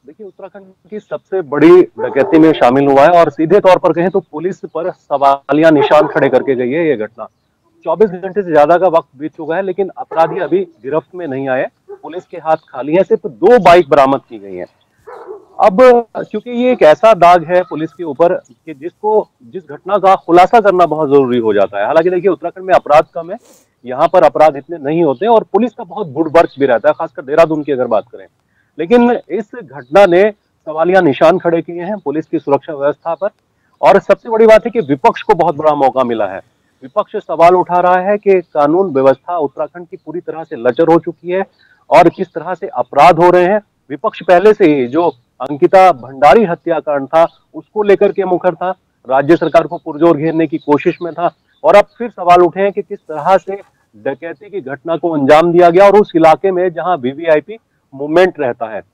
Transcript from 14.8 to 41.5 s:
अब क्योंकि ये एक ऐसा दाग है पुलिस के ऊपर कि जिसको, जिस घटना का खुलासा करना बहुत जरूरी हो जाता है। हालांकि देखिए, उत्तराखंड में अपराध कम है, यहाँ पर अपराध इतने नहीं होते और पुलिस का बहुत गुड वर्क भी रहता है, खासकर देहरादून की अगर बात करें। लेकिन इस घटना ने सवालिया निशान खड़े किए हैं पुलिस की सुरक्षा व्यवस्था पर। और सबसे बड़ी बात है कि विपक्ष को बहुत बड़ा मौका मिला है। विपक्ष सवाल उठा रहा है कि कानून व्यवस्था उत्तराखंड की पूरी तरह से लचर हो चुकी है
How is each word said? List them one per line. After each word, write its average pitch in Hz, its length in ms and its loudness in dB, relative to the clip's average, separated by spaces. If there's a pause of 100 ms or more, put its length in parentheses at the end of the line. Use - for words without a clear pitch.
अब 196 200 2 (400)
क्योंकि 214 320 -12
ये 247 200 0
एक 214 120 0
ऐसा 156 300 4
दाग 170 320 4
है 180 180 0
पुलिस 160 280 -10
के 180 120 -16
ऊपर 165 300 -2
कि - 400 -14
जिसको, 175 540 -4 (160)
जिस 135 200 -18
घटना 180 340 -6
का 190 200 2
खुलासा 180 420 4
करना 185 280 2
बहुत 151 220 -4
जरूरी 131 300 2
हो 110 140 -2
जाता 101 260 -2
है। 104 60 -2
हालांकि 165 240 0
देखिए, 185 200 -2
उत्तराखंड 175 340 -8
में 185 100 0
अपराध 156 400 2
कम 165 160 -12
है, 220 80 -14 (460)
यहाँ 127 240 -4
पर 175 160 2
अपराध 151 320 2
इतने 165 240 -14
नहीं 156 240 -2
होते 135 240 -2
और 226 240 2
पुलिस 220 200 -2
का 220 120 -16
बहुत 170 280 -12
गुड 156 240 -2
वर्क 165 220 2
भी 139 80 0
रहता 123 220 0
है, 151 60 0
खासकर 165 300 -10
देहरादून 156 380 0
की 147 100 -6
अगर 123 160 -4
बात 104 180 -2
करें। 95 200 -20 (520)
लेकिन 240 320 2
इस 220 440 -8
घटना 147 520 0
ने 180 160 2 (440)
सवालिया 165 360 0
निशान 165 360 2
खड़े 165 240 -2
किए 175 200 -12
हैं 196 160 -8
पुलिस 151 280 -8
की 165 120 -6
सुरक्षा 139 360 -4
व्यवस्था 147 400 -6
पर। 196 160 -8 (500)
और 185 200 4
सबसे - 280 -4
बड़ी 226 180 2
बात 214 180 6
है 233 60 -6
कि 226 120 -4
विपक्ष 147 400 -2
को 208 120 0
बहुत 165 220 -2
बड़ा 151 180 0
मौका 131 300 0
मिला 113 220 -4
है। 95 120 -10 (440)
विपक्ष 202 360 -8
सवाल 170 360 2
उठा 180 260 -2
रहा 180 200 2
है 202 180 -2
कि 190 240 0
कानून 160 500 -2
व्यवस्था 135 460 0
उत्तराखंड 156 480 -10
की 185 100 -20
पूरी 160 240 -14
तरह 160 240 -14
से 156 140 -14
लचर 123 300 -2
हो 165 120 4
चुकी 170 300 -14
है 190 140 -4 (460)